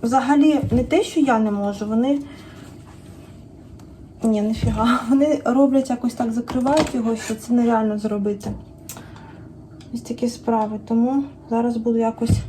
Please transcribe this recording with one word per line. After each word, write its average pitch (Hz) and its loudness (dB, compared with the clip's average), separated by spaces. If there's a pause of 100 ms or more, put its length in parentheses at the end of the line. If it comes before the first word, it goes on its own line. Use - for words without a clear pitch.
взагалі 269 4 (100)
не 240 2
те, 330 2
що - -2
я 262 4
не 220 2
можу, 202 -2
вони, 247 2 (2000)
ні, 214 2
ніфіга. 220 2
<laughs> 226 -8
Вони 285 4
роблять 262 4
якось 240 -2
так, 233 -2
закривають 262 0
його, 226 -2
що 220 -8
це 233 -6
нереально 226 2
зробити. 208 -4 (1400)
Ось 233 -8
такі 240 -4
справи. 214 -2
Тому 254 2 (260)
зараз 233 0
буду 226 0
якось 226 0 (100)